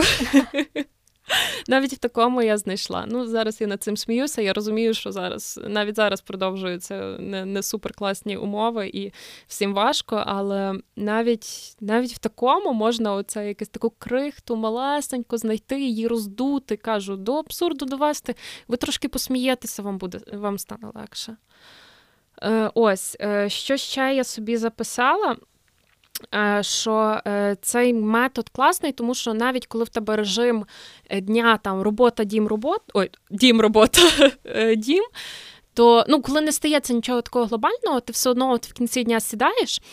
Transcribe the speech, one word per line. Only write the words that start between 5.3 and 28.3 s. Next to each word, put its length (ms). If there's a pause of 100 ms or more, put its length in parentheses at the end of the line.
навіть 280
зараз 260
продовжуються 960
не, 260
не 180
суперкласні 720
умови 560
і 200 (340)
всім 260
важко, 520
але 500 (200)
навіть, 840
навіть 340
в 40
такому 560
можна 400
оце 340
якусь 200
таку 220
крихту 640
малесеньку 840
знайти, 440
її 260
роздути, 720
кажу, 380
до 180
абсурду 520
довести. 500 (320)
Ви 100
трошки 300
посмієтеся, 760
вам 160
буде, 220 (140)
вам 260
стане 360
легше. 420 (1080)
Е, 300
ось, 480
е, 280
що 280
ще 380
я 80
собі 340
записала? 800 (960)
Е, 280
що, 640
е, 340
цей 320
метод 560